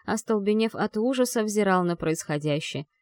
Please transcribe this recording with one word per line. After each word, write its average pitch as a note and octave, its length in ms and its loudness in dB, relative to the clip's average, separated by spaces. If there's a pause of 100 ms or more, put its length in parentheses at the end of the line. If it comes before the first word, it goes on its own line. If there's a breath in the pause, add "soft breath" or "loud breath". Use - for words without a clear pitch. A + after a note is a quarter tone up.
остолбенев A3 720 0
от G#3+ 220 -4
ужаса, B3 460 0
взирал G3+ 420 2
на F3 120 0
происходящее. D3+ 920 -4 (160)